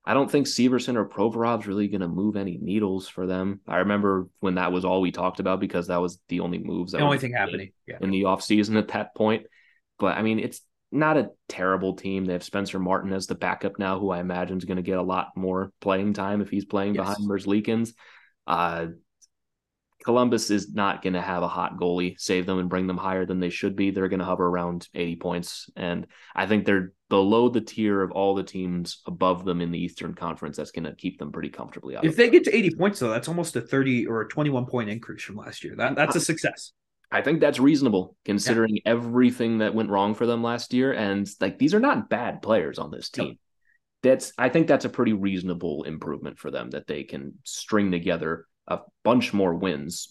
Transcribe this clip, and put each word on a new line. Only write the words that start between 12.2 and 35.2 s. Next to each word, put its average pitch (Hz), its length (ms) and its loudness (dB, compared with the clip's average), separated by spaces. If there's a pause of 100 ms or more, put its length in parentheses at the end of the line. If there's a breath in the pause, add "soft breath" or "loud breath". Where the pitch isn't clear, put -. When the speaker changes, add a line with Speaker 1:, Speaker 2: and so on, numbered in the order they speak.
Speaker 1:
They 92 80 -2
have 90 100 -4
Spencer 98 360 -4
Martin 92 340 0
as 95 120 -4
the 92 100 -6
backup 92 440 -4
now, 95 180 0
who 98 140 -2
I 87 80 -2
imagine 90 380 -4
is 87 80 -6
gonna 92 160 -4
get 92 160 -2
a 90 60 0
lot 92 340 -4
more 92 420 -2
playing 98 340 0
time 101 280 -2
if 95 80 -4
he's 101 160 -2
playing 101 300 -2
Speaker 2:
Yes. 95 80 -2
Speaker 1:
behind 101 260 -2
Merzlikins. 107 640 0 (520 soft breath)
Uh, 85 420 0 (1160)
Columbus 120 480 4
is 101 220 0
not 101 280 0
gonna 92 200 -2
have 90 220 -2
a 87 40 0
hot 87 300 -4
goalie 90 420 0
save 92 260 0
them 92 140 0
and 90 100 -2
bring 92 180 0
them 90 100 -2
higher 92 280 -2
than 92 140 -2
they 90 100 0
should 95 260 -4
be. 98 140 2
They're 95 200 0
gonna 92 160 -2
hover 90 200 0
around 87 480 -2
eighty 85 220 -4
points. 87 640 -6
And 90 280 -4 (300 loud breath)
I 95 100 0
think 101 200 2
they're 95 260 2 (180)
below 104 380 6
the 120 140 0
tier 104 400 0
of 90 100 -2
all 98 240 2
the 95 80 -2
teams 90 640 -6
above 90 380 0
them 87 160 0
in 85 100 -2
the 85 80 -4
Eastern 87 340 -6
Conference. 82 440 -8
That's 76 140 -8
gonna 82 220 -8
keep - 240 -8
them 73 140 -10
pretty 80 180 -8
comfortably - 460 -14
out - 80 -10
Speaker 2:
If 160 80 4
Speaker 1:
of 156 60 -6
Speaker 2:
they 240 100 8
Speaker 1:
it. 233 40 2
Speaker 2:
get 349 120 10
to - 120 2
eighty 190 200 4
points, 202 240 0
though, 120 100 0
that's 117 200 -2
almost 170 260 -4
a 120 60 -2
thirty 131 440 0
or 113 160 -2
a 107 60 -6
twenty-one 139 380 0
point 120 240 -4
increase - 340 -10